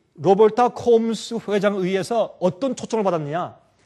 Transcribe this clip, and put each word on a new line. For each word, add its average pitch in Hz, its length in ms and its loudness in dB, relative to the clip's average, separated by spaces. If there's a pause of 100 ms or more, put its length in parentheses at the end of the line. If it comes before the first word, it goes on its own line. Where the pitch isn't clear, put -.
(160)
로버타 214 540 4
콤스 226 680 0 (120)
회장에 202 300 0
의해서 190 640 -2
어떤 185 340 -2
초청을 220 300 -4
받았느냐? 156 640 -4 (180)